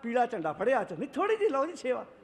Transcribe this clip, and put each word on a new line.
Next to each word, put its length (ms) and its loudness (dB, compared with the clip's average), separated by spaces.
ਪੀਲਾ 220 4
ਝੰਡਾ 280 -2
ਫੜਿਆ 280 2
ਹੱਥ 120 -4
'ਚ, 60 -8
"ਨਹੀਂ, 100 -4
ਥੋੜ੍ਹੀ 280 0
ਜਿਹੀ 120 2
ਲਓ 160 2
ਜੀ 100 -8
ਸੇਵਾ 300 -4